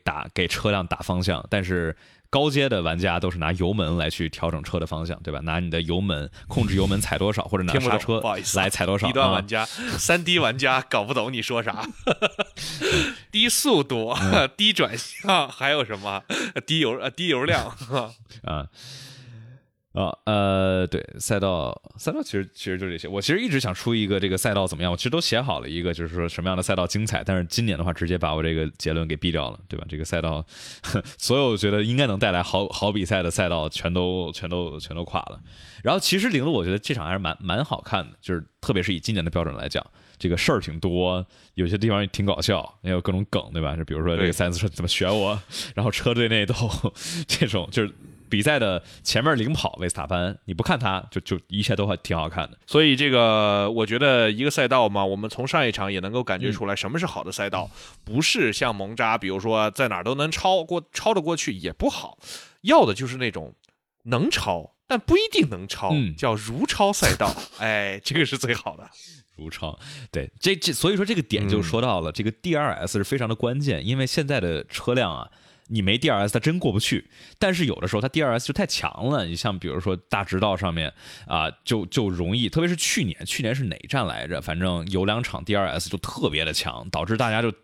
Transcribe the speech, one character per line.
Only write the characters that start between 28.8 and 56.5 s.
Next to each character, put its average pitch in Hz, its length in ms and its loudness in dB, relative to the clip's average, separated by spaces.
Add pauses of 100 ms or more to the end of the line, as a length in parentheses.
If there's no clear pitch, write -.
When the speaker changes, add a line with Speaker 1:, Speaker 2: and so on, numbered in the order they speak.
Speaker 1:
论 82 140 0
给 78 100 -2
毙 85 140 0
掉 73 180 -2
了， 52 180 -12
对 - 120 -10
吧？ - 100 -10
这 76 80 -8
个 80 80 -6
赛 82 160 -2
道， 80 240 -2 (360)
<laughs> - 360 -4
所 - 180 0
有 127 220 4
觉 101 140 2
得 104 120 4
应 120 140 2
该 143 80 4
能 101 140 0
带 107 120 4
来 87 120 2
好， 95 260 0
好 104 220 0
比 101 120 2
赛 92 200 2
的 85 80 0
赛 92 180 2
道 80 180 0
全 85 240 -4
都， 90 400 0
全 - 160 -8
都， 85 320 -4
全 80 160 -10
都 85 80 -4
垮 87 180 -4
了。 - 200 -12 (400)
然 143 120 2
后 190 60 2
其 185 200 2
实 240 100 2
铃 139 160 2
鹿 165 80 2
我 98 100 2
觉 90 80 0
得 101 60 2
这 139 160 -2
场 87 140 -6
还 87 40 -2
是 95 60 0
蛮， 82 240 -2
蛮 92 240 -2
好 - 160 -4
看 92 240 -2
的， - 160 -18
就 90 140 -2
是 82 100 -4 (160)
特 - 100 0
别 92 120 2
是 104 100 -2
以 82 60 -4
今 110 160 -2
年 85 100 0
的 82 60 -2
标 85 120 0
准 71 120 -4
来 67 120 -6
讲， - 160 -4 (360)
这 90 100 0
个 87 80 2
事 - 140 2
儿 113 80 4
挺 80 200 -8
多， 90 460 0 (300)
有 90 120 0
些 95 80 0
地 107 140 2
方 101 100 2
也 98 80 0
挺 98 200 -2
搞 98 120 2
笑， - 440 0
也 92 80 -2
有 90 100 2
各 101 100 0
种 92 180 2
梗， - 220 -2
对 80 100 -2
吧？ 76 140 -2
就 82 80 -2
比 76 120 -6
如 80 100 0
说 85 100 2
这 98 60 2
个 92 60 2
Speaker 2:
对。 82 40 2
Speaker 1:
塞 90 140 0
恩 87 80 0
斯 82 60 -2
说 104 100 0
怎 - 140 -8
么 85 40 0
选 92 220 0
我， 101 320 0 (320)
然 101 100 -2
后 117 60 2
车 120 240 0
队 117 160 2
内 107 160 4
斗， 120 80 2 (360)
<laughs> 170 380 -6
这 - 200 2
种 92 240 -2
就 113 120 2
是 101 80 -2 (380)
比 104 140 2
赛 147 160 4
的 95 240 0 (180)
前 - 220 0
面 156 120 4
领 117 180 0
跑 - 260 -2
维 87 100 -2
斯 - 60 -4
塔 73 100 -6
潘， 90 400 -2
你 95 80 -4
不 85 80 0
看 156 160 2
他 95 320 0
就， - 120 -4
就 - 260 -2
一 101 160 -2
切 113 120 2
都 101 120 2
还 92 100 0
挺 - 180 -4
好 78 140 -2
看 80 220 -4
的。 - 40 -20 (120)
Speaker 2:
所 151 160 6
以 143 120 6
这 143 140 4
个 107 600 6
我 113 120 2
觉 107 140 2
得 123 320 6
一 110 140 0
个 143 80 2
赛 131 160 2
道 123 200 6
嘛， 101 160 2
我 98 120 0
们 104 120 -4
从 123 200 -6
上 151 200 2
一 110 40 2
场 98 200 -2
也 95 80 -2
能 98 120 -4
够 123 120 0
感 92 160 -2
觉 123 120 -2